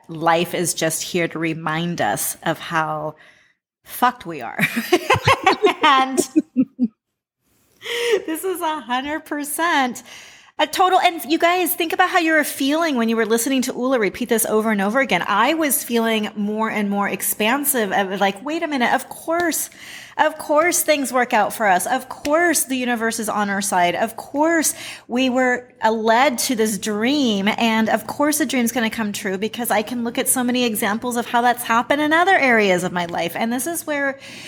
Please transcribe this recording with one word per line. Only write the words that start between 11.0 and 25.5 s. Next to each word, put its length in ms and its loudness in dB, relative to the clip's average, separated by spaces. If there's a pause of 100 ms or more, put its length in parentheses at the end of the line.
you 60 2
guys, 380 2
think 180 -2
about 160 4
how 80 2
you 160 4
were 100 6
feeling 520 0
when 140 2
you 60 2
were 120 2
listening 340 2
to 120 -2
Ula 260 0
repeat 280 -2
this 160 2
over 280 0
and 100 0
over 180 0
again. 280 0
I 260 2
was 300 0
feeling 520 0
more 360 -2
and 180 -2
more 180 0
expansive 840 -2
of, 280 0
like, 240 0
"Wait 200 -4
a 40 -2
minute, 240 0
of 160 0
course, 600 -2 (480)
of 220 2
course 420 2
things 320 0
work 180 0
out 220 2
for 140 0
us. 180 4
Of 240 -2
course 540 2
the 120 -4
universe 440 -2
is 100 -4
on 220 0
our 100 -2
side. 320 2
Of 220 -2
course 580 0 (340)
we 220 0
were, 400 0 (160)